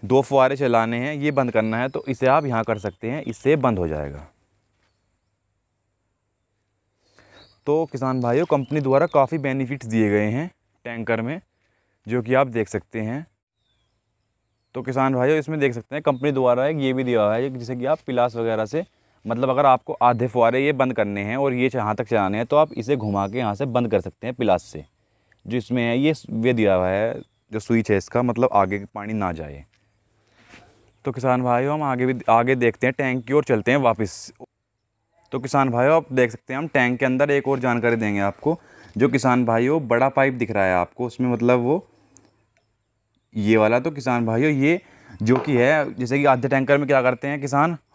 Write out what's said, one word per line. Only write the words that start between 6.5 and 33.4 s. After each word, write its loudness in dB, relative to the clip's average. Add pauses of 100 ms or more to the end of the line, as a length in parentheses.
तो 0
किसान -4
भाइयों, 2
कंपनी -2
द्वारा 2
काफ़ी 2
बेनिफिट्स -4
दिए 2
गए 2
हैं -4 (360)
टैंकर -4
में, -6 (680)
जो -2
कि -2
आप 4
देख -4
सकते -8
हैं। -8 (1500)
तो -8
किसान 0
भाइयों, 2
इसमें -4
देख 2
सकते -10
हैं -6
कंपनी 0
द्वारा 2
एक -2
ये 0
भी -2
दिया 2
हुआ 2
है, -4
जैसे -8
कि -6
आप 0
पिलास 0
वगैरह -2
से, -6 (400)
मतलब -2
अगर 2
आपको 2
आधे 2
फुहारे 2
ये 2
बंद 0
करने -2
हैं -4
और 0
ये 0
यहाँ -2
तक -4
चलाने 0
हैं, -2
तो -2
आप 4
इसे -2
घुमा -2
के -6
यहाँ -2
से -4
बंद 0
कर 2
सकते -12
हैं -8
पिलास 0
से, -16 (600)
जो -4
इसमें -2
है 0
ये 2
स-, -10
ये 0
दिया 2
हुआ 0
है -2 (300)
जो -6
स्विच 0
है 4
इसका, -2
मतलब 0
आगे 0 (120)
पानी -10
ना -2
जाए। -12 (1400)
तो -4
किसान 0
भाइयों, 0
हम -4
आगे -2
भी, -2 (100)
आगे 4
देखते 0
हैं, 0
टैंक -4
की -4
ओर 4